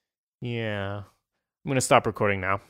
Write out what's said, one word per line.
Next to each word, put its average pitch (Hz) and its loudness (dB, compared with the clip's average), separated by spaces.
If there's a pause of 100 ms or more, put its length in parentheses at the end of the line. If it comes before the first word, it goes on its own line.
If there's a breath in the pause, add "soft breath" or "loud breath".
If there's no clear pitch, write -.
(420)
yeah. 104 -6 (600)
I'm - -8
gonna 135 2
stop 131 6
recording 101 0
now. 98 -2